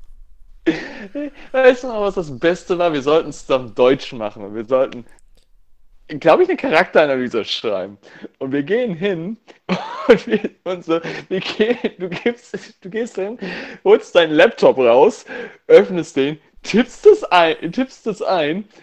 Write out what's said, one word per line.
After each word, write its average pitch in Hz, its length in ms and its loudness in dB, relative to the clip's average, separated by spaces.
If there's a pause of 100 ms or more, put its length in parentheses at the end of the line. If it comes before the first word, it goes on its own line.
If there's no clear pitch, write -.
(680)
<laughs> 208 840 -8
Weißt 262 320 4
du 262 40 -10
noch, 226 120 -6
was 202 140 -2
das 151 240 -8
Beste 180 400 -2
war? 175 140 0
Wir 143 100 -4
sollten 151 280 0
es - 200 -10
auf 127 240 -2
Deutsch 127 380 2
machen 110 320 -10
und 101 100 -12
wir 113 100 -10
sollten, 127 400 -2 (1040)
glaub 160 320 4
ich, 359 80 2
eine 359 80 -2
Charakteranalyse 147 880 0
schreiben. 101 540 -6 (400)
Und 131 140 -8
wir 143 100 -2
gehen 208 320 -4
hin 180 420 -6 (320)
<laughs> - 400 -6
und 233 180 2
wir, 214 240 -4 (140)
und 180 200 -10
so, 165 160 -2 (280)
wir 190 120 -6
gehen, 226 380 -4 (200)
du 185 100 -10
gibst, 220 480 -8 (280)
du 185 60 -16
gehst 220 260 -10
hin, 208 220 -8 (460)
holst - 300 4
deinen 165 180 4
Laptop 151 460 4
raus, 131 460 4 (420)
öffnest 180 500 4
den, 143 220 -2 (240)
tippst - 440 0
es 415 180 6
ein, 165 480 0
tippst - 340 -6
es 208 160 -8
ein 175 460 -2 (140)